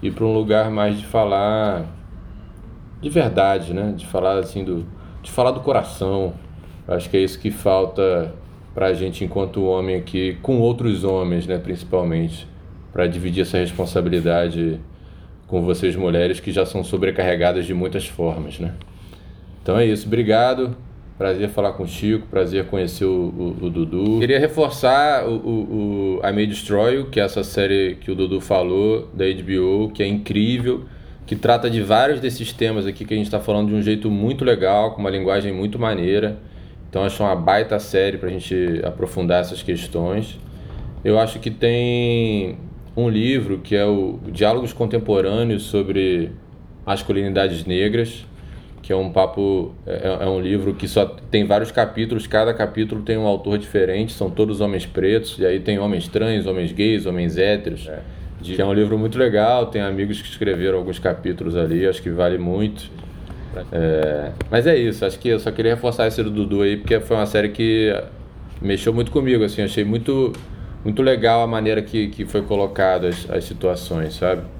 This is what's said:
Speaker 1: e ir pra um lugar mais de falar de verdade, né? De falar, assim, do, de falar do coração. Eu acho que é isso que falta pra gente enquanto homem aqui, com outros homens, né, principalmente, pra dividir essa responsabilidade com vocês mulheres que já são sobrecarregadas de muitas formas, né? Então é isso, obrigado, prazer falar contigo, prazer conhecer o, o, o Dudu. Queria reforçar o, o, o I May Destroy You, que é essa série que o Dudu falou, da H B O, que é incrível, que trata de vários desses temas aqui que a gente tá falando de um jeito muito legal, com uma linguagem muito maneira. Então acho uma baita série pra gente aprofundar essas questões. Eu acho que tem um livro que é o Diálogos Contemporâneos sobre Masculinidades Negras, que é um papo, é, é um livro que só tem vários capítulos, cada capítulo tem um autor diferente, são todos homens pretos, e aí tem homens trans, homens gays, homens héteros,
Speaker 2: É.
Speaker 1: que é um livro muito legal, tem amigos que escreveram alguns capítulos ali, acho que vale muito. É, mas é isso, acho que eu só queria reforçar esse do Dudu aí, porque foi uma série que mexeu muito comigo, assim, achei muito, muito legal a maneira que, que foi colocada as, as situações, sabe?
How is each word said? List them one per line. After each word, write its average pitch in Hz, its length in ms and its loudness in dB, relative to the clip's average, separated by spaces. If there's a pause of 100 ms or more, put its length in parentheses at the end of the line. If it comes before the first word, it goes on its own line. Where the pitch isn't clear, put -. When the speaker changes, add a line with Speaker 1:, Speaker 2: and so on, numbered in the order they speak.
Speaker 1:
e 101 60 -4
ir 95 40 -2
pra 110 140 -2
um 110 80 4
lugar 107 360 4
mais 104 300 0
de 104 60 -10
falar 104 800 2 (1160)
de 147 80 -6
verdade, 98 640 2
né? 101 220 -2
De 87 100 -12
falar, 95 340 2
assim, 95 260 -4
do, 85 200 -4 (360)
de - 100 -16
falar 127 200 2
do 131 100 -4
coração. 98 720 0 (540)
Eu 90 80 -2
acho 87 140 -4
que - 60 -2
é 95 60 6
isso 95 180 -2
que 107 100 -2
falta 95 840 0 (400)
pra 95 200 2
gente 90 300 -4
enquanto 95 400 -2
homem 92 320 0
aqui, 92 460 -4
com 131 180 2
outros 117 440 2
homens, 90 420 0
né, 90 140 -2
principalmente, 85 880 -2 (440)
pra 90 140 2
dividir 87 380 -2
essa 92 160 -2
responsabilidade 85 1200 0 (680)
com 90 160 -2
vocês 90 340 2
mulheres 90 440 2
que 101 120 -6
já 92 140 2
são 95 180 -4
sobrecarregadas 90 840 0
de 92 60 -4
muitas 90 340 -2
formas, 82 520 -4
né? 85 140 -6 (880)
Então 95 160 2
é 117 80 6
isso, 107 220 0
obrigado, 120 680 2 (440)
prazer 98 300 0
falar 101 240 0
contigo, 104 580 -2
prazer 92 340 0
conhecer 92 400 -2
o, 87 560 -2
o, 90 40 -4
o 87 40 -2
Dudu. 87 500 0
Queria 127 200 4
reforçar 143 880 4
o, 117 80 0
o, 104 840 -2
o - 80 -2
I 101 60 0
May 104 140 2
Destroy 104 480 2
You, 139 160 -2
que - 80 2
é 101 40 4
essa 98 200 -2
série 98 580 2
que - 80 -8
o 95 60 -2
Dudu 95 260 0
falou, 98 720 2
da 95 100 -2
H 92 200 0
B 95 160 0
O, 98 300 2
que 107 120 -6
é 98 60 2
incrível, 117 800 0 (420)
que 104 80 -2
trata 117 340 4
de 113 140 0
vários 117 360 4
desses 120 320 -6
temas 110 360 0
aqui 98 180 -8
que 107 80 -4
a 107 40 0
gente 104 120 -2
tá 107 100 0
falando 104 300 2
de 104 60 2
um 104 80 2
jeito 107 260 0
muito 113 340 0
legal, 107 520 4
com - 40 -10
uma 98 120 0
linguagem 98 420 0
muito 104 240 -2
maneira. 104 600 0 (500)
Então 95 140 0
acho 101 200 0
uma 95 120 2
baita 101 440 2
série 95 400 0
pra 92 100 -4
gente 90 540 -2
aprofundar 87 580 0
essas 90 220 -6
questões. 87 720 -4 (680)
Eu 104 140 6
acho 113 220 2
que 113 100 -6
tem 117 1080 0 (380)
um 117 140 2
livro 107 540 2
que 104 120 -2
é 101 80 4
o 98 360 2 (120)
Diálogos 110 420 2
Contemporâneos 107 920 2
sobre 95 640 0 (560)
Masculinidades 98 800 0
Negras, 104 640 0 (560)
que - 100 -2
é - 20 2
um 95 140 0
papo, 95 640 0 (140)
é, 90 340 -2
é 95 60 0
um 95 120 0
livro 95 360 0
que 95 120 -4
só 101 180 4
tem - 400 0
vários 104 260 2
capítulos, 113 560 -2
cada 110 260 2
capítulo 110 480 -2
tem 110 160 0
um 110 80 0
autor 101 320 0
diferente, 104 560 0
são 95 160 -4
todos 104 320 0
homens 98 240 -2
pretos, 104 540 0
e 95 80 2
aí 92 120 2
tem 101 200 0
homens 98 280 -2
trans, 107 380 0
homens 92 260 -2
gays, 104 360 2
homens 87 320 -2
héteros, 95 480 0
Speaker 2:
É. 78 140 -10 (420)
Speaker 1:
que 92 180 -4
é 95 40 4
um 98 80 2
livro 107 260 4
muito 110 180 -2
legal, 120 480 4
tem 110 160 -4
amigos 101 400 -2
que - 60 -14
escreveram 95 500 0
alguns 90 220 -4
capítulos 87 560 -2
ali, 85 320 2
acho 92 160 0
que 87 80 -4
vale 87 260 2
muito. 95 540 -2 (800)
É, 78 600 0 (180)
mas 117 160 4
é 165 100 6
isso, 110 300 2
acho 92 140 -2
que 123 100 0
eu 110 100 4
só 110 120 -2
queria 113 240 2
reforçar 117 320 0
esse 113 160 0
do 107 80 -2
Dudu 101 320 2
aí, 101 120 4
porque 107 240 2
foi 113 160 0
uma 107 120 2
série 104 220 2
que 110 460 2 (640)
mexeu 98 320 0
muito 117 200 0
comigo, 127 320 4
assim, 104 180 -2
achei 104 220 0
muito, 117 500 0 (500)
muito 107 200 0
legal 117 400 6
a - 40 2
maneira 110 360 2
que, 107 240 0
que 101 180 -6
foi 104 160 0
colocada 95 680 2
as, 87 200 -6
as 87 140 -2
situações, 87 720 -2
sabe? 90 260 0 (180)